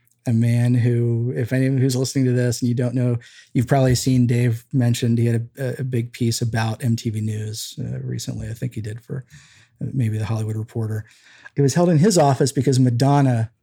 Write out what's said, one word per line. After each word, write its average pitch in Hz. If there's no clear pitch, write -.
a 123
man 120
who, 120
if 127
anyone 131
who's 127
listening 131
to 127
this 123
and 123
you 123
don't 123
know, 123
you've 123
probably 131
seen 127
Dave 120
mentioned. 120
He 117
had 117
a, 131
a 131
big 120
piece 117
about 110
M 117
T 113
V 107
News, 107
uh, 127
recently. 117
I 110
think 120
he 117
did 107
for, -
uh, 123
maybe 110
The 110
Hollywood 110
Reporter. 110
It 143
was 135
held 175
in 170
his 175
office 143
because 131
Madonna 127